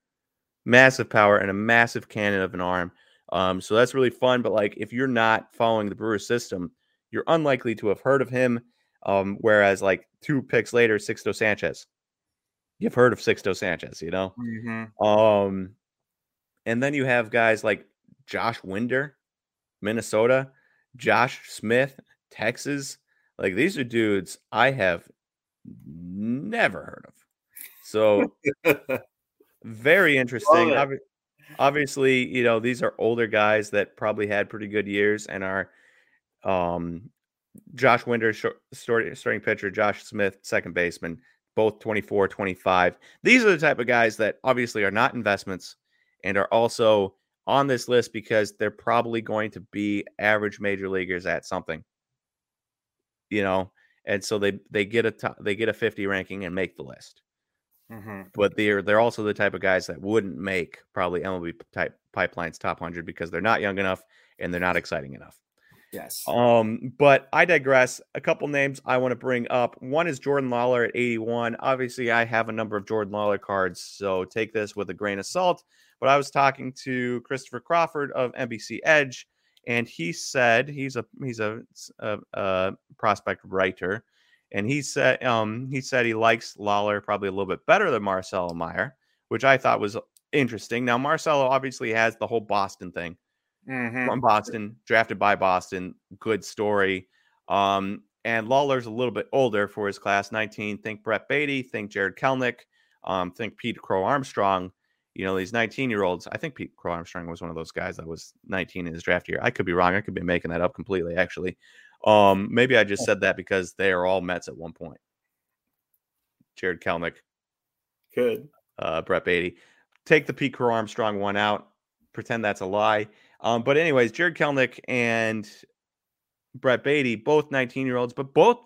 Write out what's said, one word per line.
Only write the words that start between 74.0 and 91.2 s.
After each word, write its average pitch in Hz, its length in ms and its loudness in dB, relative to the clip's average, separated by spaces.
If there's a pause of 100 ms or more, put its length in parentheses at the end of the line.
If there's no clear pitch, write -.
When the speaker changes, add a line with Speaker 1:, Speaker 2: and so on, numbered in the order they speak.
Speaker 1:
take 110 280 -6
this 107 220 -4
with 101 140 -6
a 95 60 -8
grain 101 240 -4
of 95 80 -10
salt. 180 360 0 (360)
But 120 100 2
I 143 80 6
was 139 140 -2
talking 135 420 0 (100)
to 123 380 -4
Christopher 127 380 -10
Crawford 160 540 -2
of 123 220 -2
N 123 140 -6
B 117 80 -8
C - 280 -12
Edge, 143 420 2 (400)
and 120 200 -2
he 165 240 -8
said 127 560 2
he's 135 280 -8
a, 113 100 -6 (160)
he's 120 180 -8
a, 110 220 -4 (380)
a, 107 180 -6 (160)
a 95 400 -2 (240)
prospect 101 460 -2
writer, 95 600 -2 (480)
and 101 160 -4
he 143 140 -2
said, 135 420 0
um, 117 460 -2
he 135 100 -4
said 127 280 0
he 113 80 0
likes 113 420 0
Lawler 104 440 0
probably 101 260 -2
a 95 40 -2
little 98 140 -4
bit 90 220 -6
better 185 240 4
than 113 100 0
Marcelo 95 540 -4
Meyer, 85 400 -6 (320)
which 113 160 -4
I 135 140 6
thought 117 220 0
was 104 160 -4 (360)
interesting. 120 540 -2
Now, 120 120 2
Marcelo 147 480 0